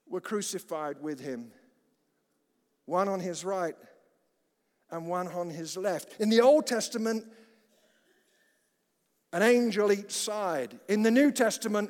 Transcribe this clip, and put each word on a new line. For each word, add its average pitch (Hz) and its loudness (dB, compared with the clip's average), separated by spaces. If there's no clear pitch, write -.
were 180 -6
crucified 165 -6
with 147 -8
him, 120 -10
one 180 0
on 190 -2
his 175 -8
right 185 -4
and 165 -8
one 180 -4
on 175 -6
his 160 -10
left. 185 -4
In 214 2
the 226 6
Old 294 8
Testament, 226 -2
an 175 -2
angel 214 4
each 202 -2
side. 175 -4
In 208 0
the 226 4
New 269 6
Testament, 208 0